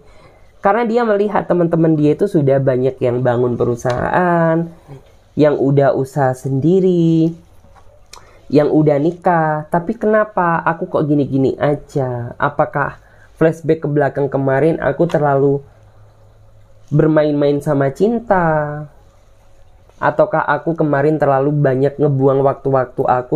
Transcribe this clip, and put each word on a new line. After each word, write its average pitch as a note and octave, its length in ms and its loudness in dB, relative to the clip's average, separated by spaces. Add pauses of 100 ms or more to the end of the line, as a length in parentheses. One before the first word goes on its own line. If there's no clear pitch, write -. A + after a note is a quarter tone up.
(580)
Karena G3+ 240 0
dia A#3 240 0
melihat G3+ 400 0
teman-teman E3+ 480 2
dia D3+ 240 2
itu G3+ 80 2
sudah C#3 320 2
banyak C3 400 0
yang B2 240 -2
bangun B2 320 0
perusahaan, E3 1120 0 (720)
yang D3 160 4
udah C#3 400 2
usaha C3+ 400 -2
sendiri, E3 960 2 (1200)
yang C#3+ 240 2
udah D3+ 240 2
nikah. D#3 720 -2
Tapi E3+ 240 -2
kenapa G#3+ 720 0
aku E3+ 240 -4
kok - 160 0
gini-gini C3+ 560 0
aja? B2+ 800 -4
Apakah - 560 -4 (400)
flashback D#3+ 480 0
ke - 40 -4
belakang C#3+ 360 0
kemarin C3+ 560 0
aku C#3+ 240 0
terlalu C#3+ 560 0 (1300)
bermain-main D3 720 0
sama C#3 320 -2
cinta? E3 920 -2 (1160)
Ataukah D3+ 400 0
aku D3 320 -2
kemarin D3+ 400 0
terlalu C#3+ 400 0
banyak C3+ 400 2
ngebuang C#3 480 2
waktu-waktu C3+ 640 0
aku B2 300 0